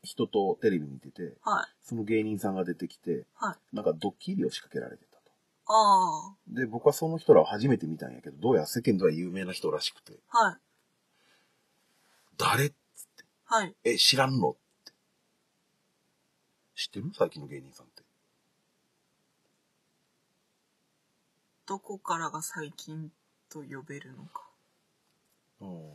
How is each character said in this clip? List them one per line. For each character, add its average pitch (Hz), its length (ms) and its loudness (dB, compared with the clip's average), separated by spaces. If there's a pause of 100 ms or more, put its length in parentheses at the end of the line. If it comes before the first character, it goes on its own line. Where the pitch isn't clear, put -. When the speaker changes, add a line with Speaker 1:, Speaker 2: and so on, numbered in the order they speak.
Speaker 1:
人 - 220 -4
と 98 380 0
テ 107 80 4
レ 87 80 0
ビ 76 80 -6
見 67 120 -14
て - 120 -20
て、 - 320 -14
Speaker 2:
は 208 200 0
い。 - 40 -10 (160)
Speaker 1:
そ - 100 -10
の 113 100 -4
芸 110 200 2
人 107 160 -4
さ 101 100 -2
ん 95 60 -4
が 95 80 -2
出 87 100 -4
て 82 140 -8
き - 100 -14
て、 - 380 -6
Speaker 2:
は 208 180 -4
い。 - 220 -16
Speaker 1:
な 208 80 -6
ん - 20 -2
か 170 80 2
ド 165 160 -4
ッ 190 80 -10
キ 190 180 -6
リ - 80 0
を - 60 0
仕 - 100 -8
掛 - 140 -20
け - 100 -6
ら 60 60 -12
れ - 80 -18
て - 80 -20
た - 120 -20
と。 - 140 -20 (360)
Speaker 2:
あ 190 640 4
あ。 - 40 -20 (120)
Speaker 1:
で、 127 180 -2
僕 117 220 0
は 143 60 6
そ 160 140 -4
の 160 120 -4
人 - 160 8
ら 80 60 10
を - 20 6
初 107 240 0
め 123 100 4
て 80 80 -6
見 78 140 -6
た 67 100 -10
ん 62 60 -16
や 62 80 -18
け 71 80 -14
ど、 69 100 -16
ど 123 80 0
う 131 60 6
や 78 60 4
ら - 40 -4
世 - 160 -4
間 107 160 2
で 92 60 -2
は 85 80 6
有 85 180 -4
名 95 160 -6
な 90 80 -8
人 - 160 -4
ら 78 100 -4
し - 120 -6
く - 100 -20
て。 - 120 -20 (160)
Speaker 2:
は 214 240 2
い。 - 40 -16 (1800)
Speaker 1:
「誰？」 135 300 2
っ 147 40 -2
つ - 40 -10
っ - 20 -20 (400)
て。 - 100 -20 (200)
Speaker 2:
は 220 180 2
い。 180 120 -8 (100)
Speaker 1:
「え、 120 100 4
知 - 220 6
ら 135 80 6
ん 131 140 0
の？」 82 180 2
っ - 0 - (280)
て。 - 60 -20 (1800)
「知 - 140 -8
っ - 20 -12
て 101 100 -12
る？ 143 140 -8
最 - 160 0
近 - 100 -16
の - 80 -14
芸 69 140 -14
人 95 100 -20
さ - 120 -20
ん - 20 -20
っ - 40 -20
て。」 - 120 -20 (3750)
Speaker 2:
ど 196 100 -6
こ 196 220 -14
か 170 180 -4
ら 160 140 -4
が 156 100 -8
最 156 320 -10
近 160 380 -14 (400)
と 156 100 -14
呼 135 220 -14
べ 143 160 -16
る 131 140 -20
の 143 100 -20
か。 - 260 -18 (1080)
Speaker 1:
う 101 80 -16
ん。 80 280 -14